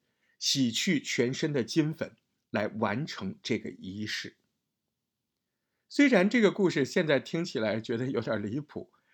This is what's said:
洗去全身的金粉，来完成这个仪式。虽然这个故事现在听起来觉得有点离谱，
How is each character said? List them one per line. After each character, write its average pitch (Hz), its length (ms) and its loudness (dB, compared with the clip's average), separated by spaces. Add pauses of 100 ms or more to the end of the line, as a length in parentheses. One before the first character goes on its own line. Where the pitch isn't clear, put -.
(380)
洗 131 320 0
去 139 300 0
全 123 320 0
身 151 180 -2
的 131 140 0
金 156 300 0
粉， - 200 -8 (360)
来 107 180 -2
完 107 380 -2
成 - 360 -8
这 113 160 -2
个 - 120 -8
仪 95 360 -10
式。 - 300 -10 (1500)
虽 285 200 6
然 202 200 6
这 233 140 4
个 185 100 6
故 185 160 2
事 147 160 2
现 170 220 0
在 143 120 4
听 165 240 -4
起 175 160 -4
来 110 220 0
觉 117 160 -4
得 127 120 -2
有 120 120 -2
点 110 220 -4
离 110 180 -4
谱， - 300 -14 (240)